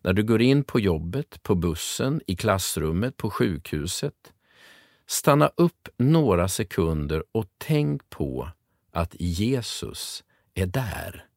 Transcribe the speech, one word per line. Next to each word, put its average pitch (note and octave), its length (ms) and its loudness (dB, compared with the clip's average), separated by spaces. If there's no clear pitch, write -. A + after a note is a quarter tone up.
När F#2 120 2
du G#2+ 100 2
går A2+ 180 2
in C#3 220 4
på - 160 0
jobbet, F2 640 -2
på G#2 120 2
bussen, F2+ 720 -2
i F#2 80 -2
klassrummet, F#2+ 840 -2
på G#2+ 120 -4
sjukhuset, F#2 1040 -4
stanna D3 500 4
upp - 320 0
några A#2+ 500 4
sekunder D#2+ 840 0
och A2 140 -2
tänk D3 520 -2
på C2 400 -6
att F2 280 -4
Jesus G#2 1040 -4
är F#2 120 0
där. F#2+ 600 -6